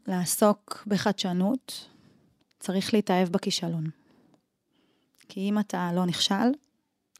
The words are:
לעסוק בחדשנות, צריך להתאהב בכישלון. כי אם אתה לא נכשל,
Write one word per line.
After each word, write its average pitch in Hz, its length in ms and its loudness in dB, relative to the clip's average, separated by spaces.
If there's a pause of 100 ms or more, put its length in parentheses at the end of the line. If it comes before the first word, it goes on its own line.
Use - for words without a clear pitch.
לעסוק 196 800 0
בחדשנות, 196 1000 -2 (720)
צריך 190 340 -2
להתאהב 185 360 4
בכישלון. 170 540 -2 (1500)
כי - 100 -10
אם 202 200 0
אתה 180 360 -2
לא 180 100 2
נכשל, 196 460 0 (680)